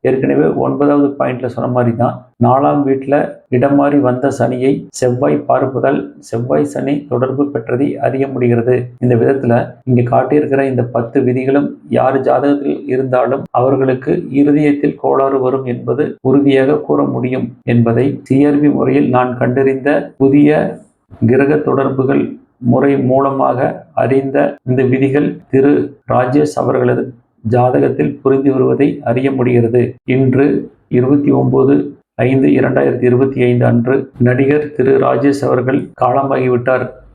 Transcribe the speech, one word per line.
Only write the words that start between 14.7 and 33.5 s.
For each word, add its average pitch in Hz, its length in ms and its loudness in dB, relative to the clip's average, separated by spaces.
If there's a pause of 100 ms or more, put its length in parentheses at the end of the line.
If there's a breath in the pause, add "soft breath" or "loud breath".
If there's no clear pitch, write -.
கோளாறு 135 400 0
வரும் 127 260 -2
என்பது 123 400 -4 (160)
உறுதியாக 139 580 2
கூற 147 260 -2
முடியும் 127 420 -4 (180)
என்பதை 120 400 2 (160)
சி 135 220 0
ஆர் 147 160 2
பி 147 100 4
முறையில் 131 400 0
நான் 127 260 0
கண்டறிந்த 131 540 0 (260)
புதிய 147 440 4 (640)
கிரக 139 400 2
தொடர்புகள் 131 600 0 (420)
முறை 131 280 2 (100)
மூலமாக 135 720 0 (240)
அறிந்த 135 420 0 (260)
இந்த 127 200 0
விதிகள் 131 460 0 (160)
திரு 139 280 2 (320)
ராஜேஷ் 131 520 0
அவர்களது 127 440 0 (420)
ஜாதகத்தில் 127 680 0
புரிந்து 135 380 0
வருவதை 131 340 2 (160)
அறிய 127 280 -2
முடிகிறது. 120 500 2 (260)
இன்று 131 380 2 (460)
இருபத்தி 139 420 2
ஒன்பது 135 420 2 (440)
ஐந்து 135 320 2
இரண்டாயிரத்தி 135 560 0
இருபத்தி 123 360 2
ஐந்து 123 240 2